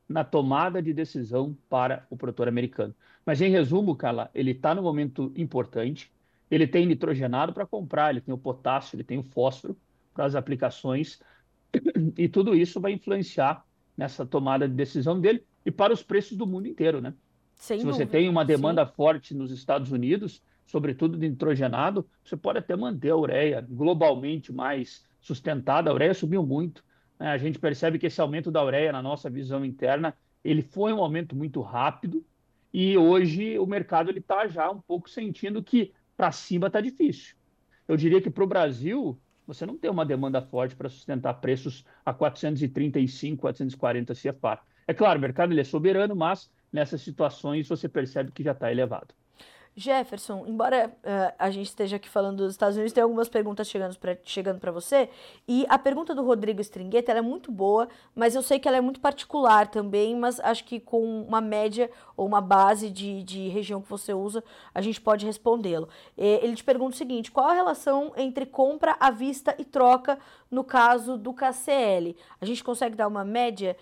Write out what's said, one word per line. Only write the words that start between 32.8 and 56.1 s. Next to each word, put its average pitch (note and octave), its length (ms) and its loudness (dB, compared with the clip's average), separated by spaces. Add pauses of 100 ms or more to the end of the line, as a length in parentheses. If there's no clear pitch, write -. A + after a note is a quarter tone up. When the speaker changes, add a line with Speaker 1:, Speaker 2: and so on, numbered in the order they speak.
Speaker 1:
hoje F#3 600 4
o F#3+ 80 0
mercado F3+ 440 -2
ele F#3+ 100 -4
tá G#3 260 -2
já E3+ 240 -2
um G3+ 100 -8
pouco F3 280 -6
sentindo G#3 540 -8
que A3 300 2 (240)
pra F3+ 140 2
cima F3+ 400 -2
tá D#4 100 0
difícil. C#4+ 540 -2 (540)
Eu D#3 80 2
diria E3 240 6
que F#3+ 100 -2
pro G3 160 0
Brasil, F3 720 -2 (280)
você - 180 -12
não A3+ 120 -10
tem - 140 -4
uma E3+ 140 0
demanda C3+ 380 -2
forte C3 320 -4
pra C#3 140 -8
sustentar C3 460 -6
preços C3 500 -4 (200)
a C3 80 -2
quatrocentos D3 500 -2
e C#3+ 60 0
trinta C#3 300 -2
e C3 80 2
cinco, C#3+ 360 -6
quatrocentos C3+ 320 -4
e - 20 -20
quarenta A#2+ 380 -2
cfar. - 480 -4 (240)
É E3+ 60 -2
claro, F3+ 260 4
o C#3 40 -2
mercado F3 300 0
ele D#3 80 2
é C3+ 40 2
soberano, F#3+ 520 0
mas F3 340 -2 (220)
nessas D3 300 -2
situações D3 680 -4
você D#3 200 -4
percebe C3+ 440 -4
que - 100 -10
já C#3 120 0
tá B2 160 -4
elevado. A#2+ 440 -4 (600)
Speaker 2:
Jefferson, G#3 720 -4
embora, A3+ 560 0
eh, G3 340 -2
a F#3+ 140 0
gente G3 160 -6
esteja G3+ 300 -4
aqui G3 120 -10
falando G3 280 0
dos G3 160 -2
Estados G3+ 240 2
Unidos, A3 160 -2
tem A#3+ 100 4
algumas A#3 260 2
perguntas G#3+ 400 -2
chegando F#3 300 -6
pra, F3+ 240 -4
chegando F#3+ 380 -6
pra F#3 100 -6
você, B3 400 2 (380)
e B3+ 200 2
a C4+ 80 6
pergunta C#4 380 0